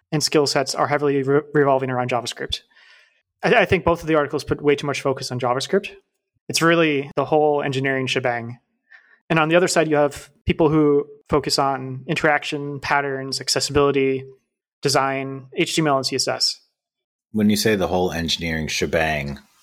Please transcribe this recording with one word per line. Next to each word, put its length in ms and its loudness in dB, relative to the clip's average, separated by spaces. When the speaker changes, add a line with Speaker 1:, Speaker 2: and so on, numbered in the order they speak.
Speaker 1:
and 120 0
skill 240 2
sets 280 -2
are 140 -2
heavily 340 0
re-, 200 2
revolving 380 2
around 200 -2
JavaScript. 520 -6
I, 140 4
I 100 6
think 180 0
both 160 2
of 60 -14
the 80 2
articles 280 0
put 200 -6
way 120 4
too 120 -4
much 160 -6
focus 280 -4
on 80 -6
JavaScript. 520 -2
It's 140 -2
really 520 2
the 120 -2
whole 360 2
engineering 440 -2
shebang. 520 -4
And 100 2
on 120 2
the 60 6
other 120 4
side, 200 2
you 80 2
have 340 0
people 240 2
who 360 4
focus 300 0
on 500 -2
interaction, 720 -2
patterns, 580 -2
accessibility, 840 0
design, 720 -2
H 220 -2
T 60 2
M 60 2
L, 100 4
and 80 -2
C 100 -4
S 100 -2
S. 340 -4
Speaker 2:
When 180 4
you 60 4
say 200 2
the 100 0
whole 240 0
engineering 560 -4
shebang, 720 -2